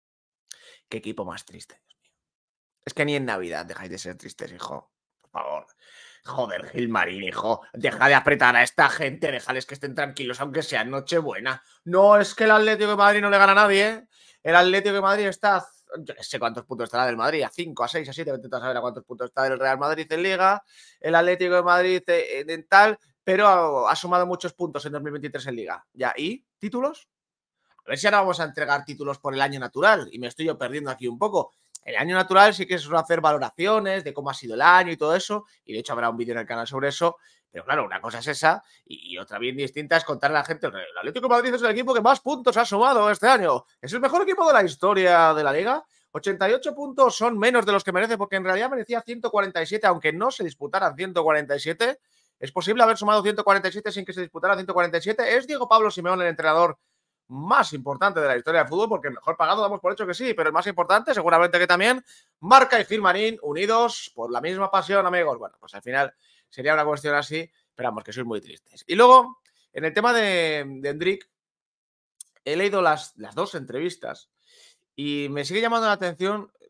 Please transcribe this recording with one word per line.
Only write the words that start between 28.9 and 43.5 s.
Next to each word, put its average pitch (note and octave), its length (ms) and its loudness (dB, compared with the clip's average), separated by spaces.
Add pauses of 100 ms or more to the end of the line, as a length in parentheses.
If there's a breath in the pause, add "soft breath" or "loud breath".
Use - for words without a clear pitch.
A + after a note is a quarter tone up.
por C#3 160 -6
el C3+ 60 -2
año C#3 180 -2
natural, C#3 540 0
y A#2+ 80 -12
me B2 80 -8
estoy D#3 180 -8
yo D3+ 100 -2
perdiendo C#3 360 -8
aquí B2 160 -8
un A#2+ 100 -8
poco. G3 340 0 (300)
El A#2 140 -8
año D#3+ 180 -2
natural F#3+ 400 6
sí F3+ 120 -6
que F3+ 100 -4
es C#3+ 160 -8
hacer E3 280 0
valoraciones F3+ 840 0
de C#3 100 -10
cómo C#3 160 -8
ha C3 40 -8
sido A#2 200 -12
el B2 80 0
año F3 300 6
y D#3 40 -6
todo D3+ 200 0
eso, G#3 300 -6 (180 soft breath)
y - 80 -16
de A2 80 -8
hecho - 120 -10
habrá A#2 160 -2
un A2+ 80 -4
vídeo A#2 180 -6
en A#2 40 -4
el A2 80 -8
canal A#2 220 -8
sobre C#3 200 -4
eso, E3+ 280 -2 (320 soft breath)
pero - 160 -18
claro, C#3 220 -2
una F#2+ 160 -8
cosa A2+ 160 -10
es A#2 80 -10
esa, D#3 360 2 (220 soft breath)
y, F2 300 -18
y F2 40 -12
otra G2+ 200 -12
bien B2+ 180 -6
distinta C#3+ 400 -4
es D#3+ 80 2
contarle C#3+ 320 -2
a D3 40 2
la C#3+ 40 -8
gente, D#3 220 -8
El F#2+ 320 -10
Atlético G#3 300 -6
de A#3+ 60 4
Madrid A#3+ 200 0
es A#3 80 -4
el A3+ 80 2
equipo B3 240 -2
que A3+ 80 2
más C4 180 4
puntos B3+ 360 -2
ha A#3 100 2
sumado G#3+ 420 2
este G#3 200 0
año, F3+ 360 2 (160)